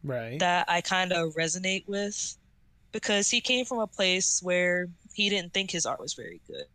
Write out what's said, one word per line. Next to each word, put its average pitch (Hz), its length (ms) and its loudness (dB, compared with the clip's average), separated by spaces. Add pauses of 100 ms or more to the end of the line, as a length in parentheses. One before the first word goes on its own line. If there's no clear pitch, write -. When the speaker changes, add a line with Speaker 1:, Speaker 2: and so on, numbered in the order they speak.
Speaker 1:
Right. 123 340 -6
Speaker 2:
that 180 300 4
I 175 120 2
kinda 180 560 0
resonate 185 520 -2
with, 202 480 -4 (560)
because 208 380 2
he 240 100 2
came 254 240 2
from 240 140 -4
a 214 80 0
place 185 560 2
where 180 460 2 (260)
he 202 140 0
didn't 185 240 -2
think 196 180 -2
his 165 160 -2
art - 140 -4
was - 140 -8
very 85 320 -14
good. 69 280 -10